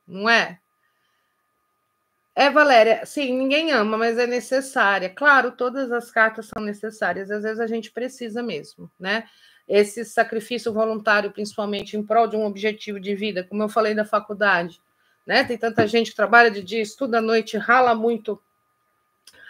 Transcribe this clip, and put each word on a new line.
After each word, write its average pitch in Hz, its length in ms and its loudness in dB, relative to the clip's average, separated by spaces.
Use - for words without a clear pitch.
Não 190 220 -6
é? 202 300 0
É, 277 140 4
Valéria, 247 560 6
sim, 269 260 -4
ninguém 269 380 0
ama, 220 260 2
mas 226 220 0
é 247 80 0
necessária. 240 840 -2
Claro, 262 440 4
todas 247 400 -4
as 233 180 -4
cartas 220 360 0
são - 160 -10
necessárias, 202 680 -6
às 208 140 -6
vezes 220 160 -6
a 233 60 -2
gente 220 260 -8
precisa 240 500 -8
mesmo, 175 560 -10
né? 208 300 -6
Esse 208 360 2
sacrifício 226 680 -4
voluntário, 214 580 0
principalmente 208 680 -8
em 214 80 -4
prol 220 220 2
de 220 100 -6
um 220 80 0
objetivo 208 540 -6
de 196 160 -6
vida, 196 300 -4
como 208 180 -6
eu 214 60 -2
falei 214 260 0
da 214 100 -2
faculdade, 202 760 0
né? 233 200 2
Tem 247 120 -4
tanta 226 300 0
gente 226 240 0
que - 60 -14
trabalha 226 340 6
de 202 100 -6
dia, 202 220 -4
estuda 226 360 -4
à 226 40 2
noite, 220 340 -2
rala 240 380 4
muito, 220 480 -4